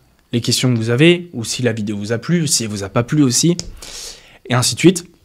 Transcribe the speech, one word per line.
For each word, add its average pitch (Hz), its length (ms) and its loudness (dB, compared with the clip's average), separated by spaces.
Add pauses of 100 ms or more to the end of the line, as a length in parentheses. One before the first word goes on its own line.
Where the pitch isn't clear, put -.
(320)
les 120 100 0
questions 127 300 0
que 120 60 2
vous 113 120 -2
avez, 175 440 4
ou 120 100 -8
si 123 200 -6
la 117 100 2
vidéo 107 240 -4
vous 104 140 -6
a 117 60 0
plu, 165 300 0
si - 160 -2
elle 110 60 -6
vous 101 140 -6
a 98 60 -10
pas 123 140 0
plu 151 200 2
aussi, 156 340 2 (880)
et - 80 -2
ainsi 123 220 0
de - 40 -10
suite. 175 260 4 (200)